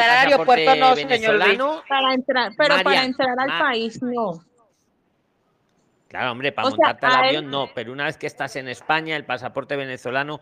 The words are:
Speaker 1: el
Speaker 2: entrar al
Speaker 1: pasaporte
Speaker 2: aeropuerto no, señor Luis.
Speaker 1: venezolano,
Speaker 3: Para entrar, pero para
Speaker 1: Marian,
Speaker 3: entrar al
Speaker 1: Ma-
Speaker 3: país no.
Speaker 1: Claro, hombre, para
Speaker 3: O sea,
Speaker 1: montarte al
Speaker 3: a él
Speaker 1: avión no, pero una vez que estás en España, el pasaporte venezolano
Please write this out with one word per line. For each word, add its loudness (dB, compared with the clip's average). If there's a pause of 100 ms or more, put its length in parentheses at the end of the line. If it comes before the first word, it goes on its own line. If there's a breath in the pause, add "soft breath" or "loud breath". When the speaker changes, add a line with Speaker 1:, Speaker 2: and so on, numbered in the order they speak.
Speaker 1:
el 4
Speaker 2:
entrar 6
al 6
Speaker 1:
pasaporte 4
Speaker 2:
aeropuerto 6
no, 4
señor 0
Luis. 4
Speaker 1:
venezolano, 0
Speaker 3:
Para 0
entrar, -2
pero 4
para 2
Speaker 1:
Marian, 2
Speaker 3:
entrar -2
al -2
Speaker 1:
Ma- -4
Speaker 3:
país -2
no. -6 (1600)
Speaker 1:
Claro, -4
hombre, -6
para -2
Speaker 3:
O 0
sea, -10
Speaker 1:
montarte 2
al 4
Speaker 3:
a 4
él 2
Speaker 1:
avión -8
no, -6
pero -10
una -6
vez -6
que -8
estás -10
en -8
España, -4
el -10
pasaporte -6
venezolano -6